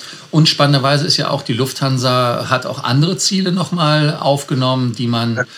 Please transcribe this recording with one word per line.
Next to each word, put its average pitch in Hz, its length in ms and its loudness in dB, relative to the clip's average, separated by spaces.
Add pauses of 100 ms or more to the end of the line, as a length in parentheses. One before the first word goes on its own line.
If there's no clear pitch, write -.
(320)
und 160 180 6
spannenderweise 143 560 2
ist - 120 0
ja 143 120 -2
auch 135 140 -2
die - 100 -4
Lufthansa, 127 960 0
hat 127 160 -2
auch - 180 -8
andere 147 340 2
Ziele 190 340 0
nochmal 151 680 0
aufgenommen, 131 760 0
die 120 100 -4
man, 117 400 0 (120)